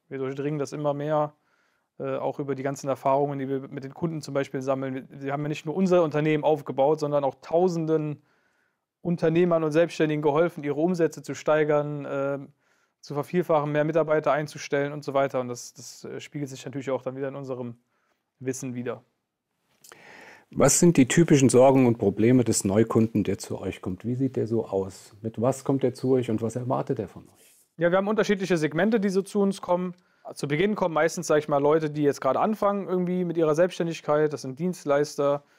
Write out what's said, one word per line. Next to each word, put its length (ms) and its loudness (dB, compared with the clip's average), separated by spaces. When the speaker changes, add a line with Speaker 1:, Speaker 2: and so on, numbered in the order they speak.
Speaker 1:
Wir 100 -10
durchdringen 400 -4
das 140 -4
immer 220 -2
mehr, 400 -2
äh, 180 -6
auch 220 -6
über 160 -4
die 80 -10
ganzen 260 -6
Erfahrungen, 500 0
die 100 -6
wir 200 -4
mit 160 -12
den 80 -12
Kunden 300 -6
zum 100 -12
Beispiel 300 -2
sammeln. 320 -4
Wir, 280 -12
wir 100 -6
haben 100 -4
ja 60 -4
nicht 180 -6
nur 80 -6
unser 280 4
Unternehmen 420 0
aufgebaut, 560 2
sondern 240 0
auch 180 -2
tausenden 800 0
Unternehmern 600 2
und 80 0
Selbstständigen 500 2
geholfen, 420 2
ihre 160 -4
Umsätze 420 0
zu 120 -8
steigern, 720 0
äh, 320 -4
zu 100 -14
vervielfachen, 580 0
mehr 140 2
Mitarbeiter 480 2
einzustellen 600 -4
und 100 -12
so 80 -8
weiter. 280 0
Und 80 -6
das, 260 -12
das, 320 -20
äh, 140 -12
spiegelt 280 -10
sich 160 -14
natürlich 260 -8
auch 120 -2
dann 140 -8
wieder 120 -8
in 80 -12
unserem 400 -10
Wissen 360 -8
wider. 280 -8
Speaker 2:
Was 280 2
sind 180 6
die 120 6
typischen 400 6
Sorgen 380 8
und 120 4
Probleme 460 4
des 200 0
Neukunden, 600 2
der 140 -2
zu 220 -10
euch 220 -8
kommt? 220 -8
Wie 100 -4
sieht 220 -2
der 100 -2
so 200 -2
aus? 540 -6
Mit 200 -8
was 240 0
kommt 180 0
er 120 0
zu 180 0
euch 180 0
und 120 -2
was 120 -4
erwartet 440 -4
er 100 -6
von 160 -20
euch? 300 -20
Speaker 1:
Ja, 140 2
wir 80 4
haben 100 -2
unterschiedliche 480 0
Segmente, 440 2
die 80 0
so 120 0
zu 200 -2
uns 200 0
kommen. 340 -2
Zu 120 -8
Beginn 300 0
kommen 180 -2
meistens, 320 0
sag 120 4
ich 100 -2
mal, 100 2
Leute, 320 2
die 120 -4
jetzt 180 2
gerade 200 0
anfangen 480 0
irgendwie 360 -2
mit 120 -6
ihrer 180 2
Selbstständigkeit. 800 0
Das 100 -8
sind 160 -10
Dienstleister 840 0